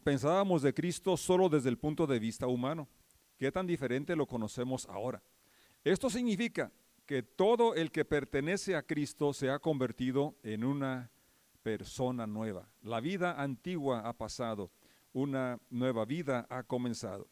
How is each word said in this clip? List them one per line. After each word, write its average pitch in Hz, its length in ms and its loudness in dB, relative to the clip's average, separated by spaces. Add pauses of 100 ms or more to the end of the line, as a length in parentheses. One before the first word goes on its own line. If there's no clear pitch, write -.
pensábamos 160 560 4
de 131 140 4
Cristo 175 420 0
solo 185 320 4
desde 143 220 4
el 120 80 0
punto 156 280 0
de 135 120 2
vista 113 300 -2
humano. 131 380 -2 (520)
¿Qué 135 120 0
tan 185 160 -2
diferente 143 480 0
lo 147 120 2
conocemos 123 640 -4
ahora? 107 320 -6 (600)
Esto 190 280 2
significa 220 600 0 (360)
que 131 160 -2
todo 226 520 4
el 160 160 0
que 156 140 2
pertenece 151 720 0
a 143 60 -2
Cristo 147 500 0
se 135 160 -2
ha 139 100 0
convertido 131 840 0
en 107 220 -4
una 131 460 -2 (520)
persona 120 640 -2
nueva. 107 420 -6 (140)
La 113 180 -4
vida 175 400 -2
antigua 139 600 -2
ha 113 120 -4
pasado, 110 580 -6 (440)
una 131 440 -2 (120)
nueva 123 340 0
vida 135 460 -2
ha 127 140 -6
comenzado. 117 680 -4